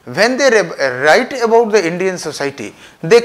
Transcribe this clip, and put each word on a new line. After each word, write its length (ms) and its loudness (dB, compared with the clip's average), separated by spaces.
when 280 0
they 140 2
re-, 260 0
write 300 2
about 300 2
the 100 4
Indian 440 -4
society, 420 -8
they 200 4